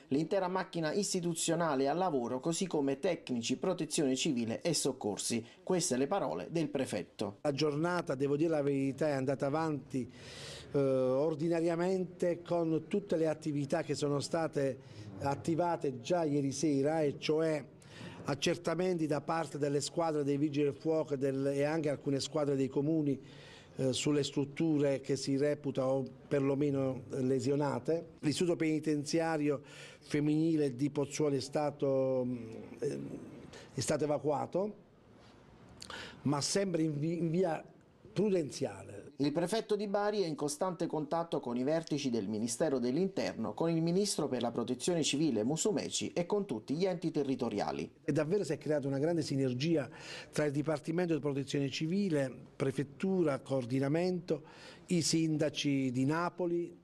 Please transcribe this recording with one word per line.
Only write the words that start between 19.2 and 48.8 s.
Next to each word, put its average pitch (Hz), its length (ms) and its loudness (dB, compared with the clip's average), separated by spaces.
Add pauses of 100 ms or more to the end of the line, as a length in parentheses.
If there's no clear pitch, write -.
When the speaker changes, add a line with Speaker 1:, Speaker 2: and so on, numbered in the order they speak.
Speaker 2:
parte 165 360 -2
delle 143 240 2
squadre 156 420 0
dei 143 140 2
Vigili 147 280 2
del 139 100 0
Fuoco 156 400 0
e - 20 0
del, 135 300 0
e 139 160 2
anche 151 260 0
alcune 139 300 0
squadre 143 360 0
dei 135 120 2
comuni, 143 520 0 (580)
eh, 131 140 2
sulle 147 320 2
strutture 143 760 2
che 139 160 -2
si 139 200 0
reputano 135 720 0 (220)
perlomeno, 135 840 2
eh, 135 120 -2
lesionate. 139 840 0 (100)
L'istituto 165 360 2
penitenziario 156 1080 0 (380)
femminile 151 760 2
di 139 160 0
Pozzuoli 143 460 0
è 127 40 -2
stato, 135 800 2
mm, 120 260 -4 (320)
eh, - 180 -2 (720)
è - 60 -6
stato 147 240 0
evacuato, 151 720 0 (1500)
ma 143 160 2
sempre 175 440 0
in 151 160 0
vi-, 165 180 0
in 165 140 0
via 170 320 0 (500)
prudenziale. 143 840 -2 (220)
Speaker 1:
Il 147 140 2
prefetto 214 420 0
di 208 140 -2
Bari 208 320 2
è 180 40 2
in 160 100 -2
costante 165 520 -2
contatto 165 540 -2
con 120 160 -2
i 127 60 0
vertici 147 460 0
del 110 200 0
Ministero 120 500 0
dell'Interno, 123 760 0
con 165 160 0
il 165 120 2
Ministro 170 480 2
per 120 120 0
la 117 100 0
Protezione 123 520 0
Civile 135 400 2
Musumeci 127 720 0
e 170 120 0
con 202 200 0
tutti 160 280 -4
gli 170 120 0
enti 175 260 0
territoriali. 107 800 0 (140)
Speaker 2:
E - 80 0
davvero 160 320 2
si 151 80 -2
è 139 40 -2
creata 147 300 0